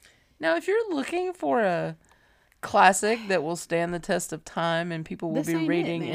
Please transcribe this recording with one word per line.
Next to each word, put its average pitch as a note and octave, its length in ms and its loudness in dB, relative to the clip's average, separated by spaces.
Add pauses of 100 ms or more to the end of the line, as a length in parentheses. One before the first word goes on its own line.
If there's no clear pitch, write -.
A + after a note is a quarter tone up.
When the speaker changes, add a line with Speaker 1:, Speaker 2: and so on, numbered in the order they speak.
(400)
Speaker 1:
Now, E4 160 2
if E4+ 100 -4
you're G#4+ 260 0
looking F4 400 -2
for C#4 280 0
a E3 360 0 (640)
classic G#3 680 4
that F#3 140 2
will E3 140 -2
stand E3+ 380 -2
the F3 40 -4
test F3 340 -2
of D#3 120 -10
time E3+ 460 -2
and D#3+ 140 -6
people F3 260 -8
will D#3+ 60 -2
Speaker 2:
This D#3 120 -2
Speaker 1:
be E3 60 0
Speaker 2:
ain't D#3+ 100 0
it, D#3+ 40 0
Speaker 1:
reading E3+ 340 0
in - 120 -6